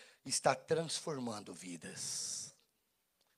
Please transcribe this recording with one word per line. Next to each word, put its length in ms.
está 300
transformando 1000
vidas. 960